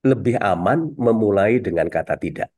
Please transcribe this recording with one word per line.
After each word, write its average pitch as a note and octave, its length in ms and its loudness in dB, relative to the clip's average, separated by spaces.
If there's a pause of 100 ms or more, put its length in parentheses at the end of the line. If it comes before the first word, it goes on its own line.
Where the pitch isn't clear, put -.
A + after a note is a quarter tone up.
(100)
lebih A#2 260 0 (160)
aman G2 260 2 (280)
memulai G#2+ 460 2 (140)
dengan E2 200 0 (100)
kata D#2 180 -2 (100)
tidak. D2+ 340 -6